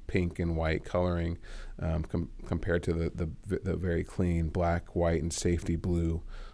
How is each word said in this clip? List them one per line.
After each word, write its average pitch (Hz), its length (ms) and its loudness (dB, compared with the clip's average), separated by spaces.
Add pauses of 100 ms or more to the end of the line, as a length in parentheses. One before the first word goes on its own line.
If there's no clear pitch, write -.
pink 90 320 0
and 85 180 2
white 80 280 2
coloring, 87 540 2 (400)
um, 82 260 0
com-, - 260 -2 (160)
compared 87 380 0
to - 100 2
the, 82 160 0 (360)
the, 98 120 0
the 87 180 -2
very 85 260 0
clean 85 460 2
black, 85 480 0
white, 85 260 4
and 82 100 -2
safety 87 440 0
blue 82 460 2 (320)